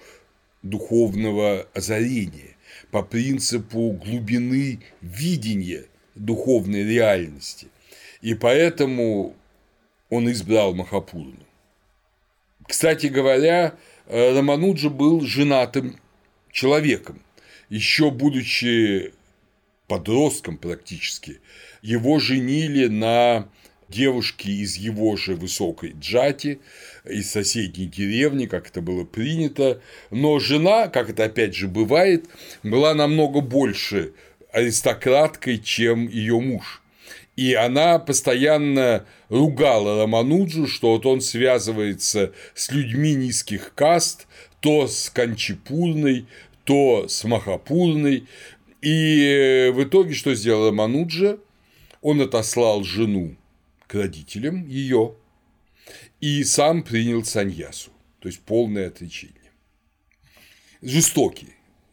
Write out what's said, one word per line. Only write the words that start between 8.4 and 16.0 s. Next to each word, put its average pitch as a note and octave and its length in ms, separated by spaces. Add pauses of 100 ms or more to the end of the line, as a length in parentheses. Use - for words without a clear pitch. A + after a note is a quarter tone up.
он A#2 200
избрал G#2 440
Махапурну. F2 680 (1200)
Кстати D#3 400
говоря, D3+ 680 (300)
э, A#2+ 260
Рамануджа C#3+ 580
был D3 320
женатым C3 760 (540)